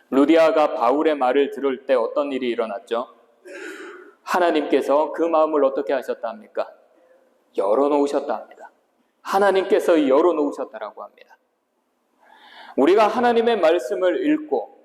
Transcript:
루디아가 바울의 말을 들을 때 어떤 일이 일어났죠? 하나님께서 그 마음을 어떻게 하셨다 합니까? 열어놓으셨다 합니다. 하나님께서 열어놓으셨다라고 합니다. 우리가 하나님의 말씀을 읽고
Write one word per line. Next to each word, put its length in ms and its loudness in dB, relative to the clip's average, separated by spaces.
루디아가 640 4
바울의 420 0
말을 360 0
들을 340 -6
때 80 2
어떤 400 -2
일이 160 -4
일어났죠? 580 -6
하나님께서 880 0
그 100 -2
마음을 400 2
어떻게 300 -2
하셨다 340 -6
합니까? 420 -10
열어놓으셨다 760 0
합니다. 380 -14
하나님께서 880 2
열어놓으셨다라고 920 0
합니다. 340 -20
우리가 320 4
하나님의 520 2
말씀을 680 0
읽고 580 -4